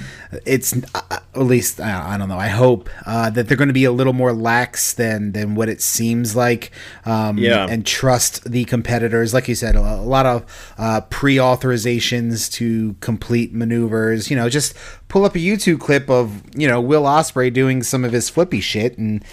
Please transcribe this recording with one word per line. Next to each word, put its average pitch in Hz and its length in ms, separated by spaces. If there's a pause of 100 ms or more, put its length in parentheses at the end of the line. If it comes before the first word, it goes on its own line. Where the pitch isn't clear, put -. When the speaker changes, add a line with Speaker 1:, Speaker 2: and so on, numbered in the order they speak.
(440)
Speaker 1:
it's, 123 300 (200)
uh, - 60 (100)
at 127 320
least, 123 380
I, 95 340
I 101 40
don't 98 100
know, 92 100
I 101 100
hope, 120 420 (160)
uh, 113 240
that 110 180
they're 139 80
gonna 139 160
be 131 120
a 123 80
little 131 200
more 127 220
lax 117 580
than, 107 400
than 104 220
what 110 160
it - 100
seems 117 560
like, 120 340 (360)
um, 110 320
Speaker 2:
Yeah. 113 320
Speaker 1:
and 113 160
trust - 640
the 120 160
competitors. 117 680
Like 127 160
you 120 60
said, 110 220
a, 107 40
a 107 240
lot 131 220
of, 120 180 (320)
uh, 110 240 (760)
pre-authorizations 117 800
to 113 480
complete 120 520
maneuvers, 113 760
you 143 60
know, 120 120
just 143 260 (340)
pull 196 160
up 202 100
a 180 40
YouTube 185 420
clip 139 300
of, 113 320 (120)
you 147 140
know, 120 120
Will 143 240
Ospreay 139 480
doing 131 300
some 127 220
of 117 80
his 120 160
flippy 160 320
shit, 110 380
and 107 340